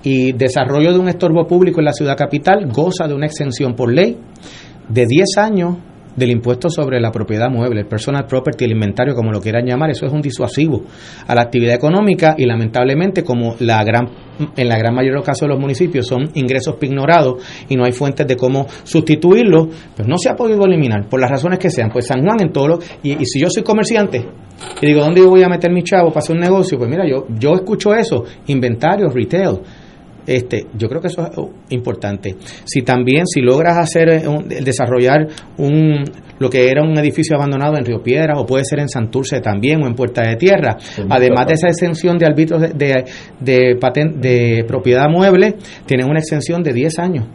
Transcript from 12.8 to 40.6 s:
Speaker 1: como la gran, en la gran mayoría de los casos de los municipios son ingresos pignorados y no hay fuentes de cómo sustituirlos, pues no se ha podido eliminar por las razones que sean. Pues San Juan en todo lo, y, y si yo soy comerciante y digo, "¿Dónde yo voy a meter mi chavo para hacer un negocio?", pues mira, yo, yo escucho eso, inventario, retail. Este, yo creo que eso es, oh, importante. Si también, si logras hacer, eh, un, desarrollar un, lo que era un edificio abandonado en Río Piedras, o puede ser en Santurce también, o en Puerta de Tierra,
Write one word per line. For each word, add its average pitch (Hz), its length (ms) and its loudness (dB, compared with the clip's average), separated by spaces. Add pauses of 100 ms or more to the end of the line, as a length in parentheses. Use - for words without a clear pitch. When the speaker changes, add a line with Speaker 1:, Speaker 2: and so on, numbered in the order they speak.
Speaker 1:
como 120 380 -2
la 113 240 2
gran, 117 240 0 (480)
en 123 120 0
la 113 80 0
gran 113 200 0
mayoría 131 160 0
de 143 60 -2
los 139 60 -6
casos 139 180 -2
de 147 120 0
los 131 60 -2
municipios 139 480 -2
son 135 260 -2
ingresos 131 400 -2
pignorados 139 680 0 (280)
y 139 80 0
no 123 80 2
hay 123 80 2
fuentes 139 340 -2
de 127 80 0
cómo 131 320 0 (160)
sustituirlos, 160 840 2 (260)
pues 110 140 -4
no 165 100 0
se 254 100 0
ha 247 60 0
podido 214 300 0
eliminar 135 440 0
por 131 120 -2
las 123 100 0
razones 170 300 -2
que - 100 0
sean. 110 200 -2
Pues 123 180 -4
San 131 160 0
Juan 220 180 2
en 160 80 0
todo 143 160 0
lo, 165 120 2 (220)
y, 143 120 -4
y 147 120 -2
si 135 160 -4
yo 175 80 2
soy 202 140 -2
comerciante 208 600 0 (580)
y 151 40 2
digo, 147 160 4
"¿Dónde 170 180 4
yo 185 100 10
voy 185 140 8
a 180 40 4
meter 175 220 0
mi 175 140 0
chavo 175 240 2
para 160 100 0
hacer 156 160 -2
un 165 80 0
negocio?", 180 360 2
pues 117 120 -2
mira, 175 180 0
yo, 135 180 -2 (120)
yo 143 160 2
escucho 208 400 0
eso, 151 300 0 (240)
inventario, 147 600 0
retail. 127 520 -2 (680)
Este, - 400 -4 (100)
yo 107 140 -4
creo 156 100 -6
que 185 60 -8
eso 165 160 -6
es, - 160 -8
oh, - 100 -8 (220)
importante. 101 680 -6 (300)
Si 127 160 -2
también, 127 440 2
si 151 140 -2
logras 156 380 2
hacer, 165 320 2
eh, 156 180 2
un, 151 180 -4
desarrollar 127 800 0 (300)
un, 147 480 2 (340)
lo 131 120 0
que 127 180 4
era 143 140 2
un 160 160 0
edificio 151 360 0
abandonado 143 440 -2
en 123 80 -4
Río 113 160 -4
Piedras, 147 360 0
o 131 60 -2
puede 131 220 0
ser 147 140 -4
en 143 100 -4
Santurce 131 500 -4
también, 120 420 0
o 135 40 0
en 120 80 -4
Puerta 123 340 -4
de 113 80 -2
Tierra, 165 440 2